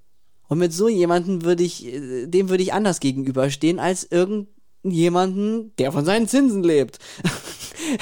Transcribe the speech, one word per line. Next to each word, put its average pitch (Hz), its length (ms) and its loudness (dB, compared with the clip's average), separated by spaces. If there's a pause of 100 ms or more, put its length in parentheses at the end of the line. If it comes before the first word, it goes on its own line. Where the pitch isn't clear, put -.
(480)
Und 151 100 0
mit 175 160 2
so 196 160 2
jemandem 175 540 2
würde 175 200 2
ich, 170 220 -4
äh, 127 400 -8
dem 185 240 2
würde 185 140 2
ich 185 100 -2
anders 196 260 0
gegenüberstehen 135 800 0
als 180 300 -2
irgendjemanden, 190 1700 0
der 196 140 0
von 147 140 -2
seinen 208 220 2
Zinsen 240 360 2
lebt. 147 360 2 (1040)